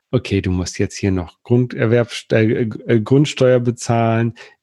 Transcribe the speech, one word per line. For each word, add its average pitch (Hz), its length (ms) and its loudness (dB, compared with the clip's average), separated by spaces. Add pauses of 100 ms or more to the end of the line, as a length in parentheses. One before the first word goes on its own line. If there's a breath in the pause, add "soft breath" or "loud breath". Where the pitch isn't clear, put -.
(100)
okay, 104 300 -2
du 92 100 -2
musst 90 280 -4
jetzt 98 180 -4
hier 98 140 -2
noch 92 320 -6
Grunderwerbst-, 120 920 0
äh, 113 360 2 (180)
äh, 120 140 2
Grundsteuer 127 600 2
bezahlen, 117 760 0 (280 loud breath)